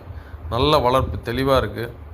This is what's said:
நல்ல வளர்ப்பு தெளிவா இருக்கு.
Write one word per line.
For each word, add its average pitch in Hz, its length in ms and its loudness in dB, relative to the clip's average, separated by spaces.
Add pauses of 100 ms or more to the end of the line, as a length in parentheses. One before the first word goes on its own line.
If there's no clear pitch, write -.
(500)
நல்ல 143 280 4
வளர்ப்பு 123 540 0
தெளிவா 135 240 2
இருக்கு. 113 380 -2 (200)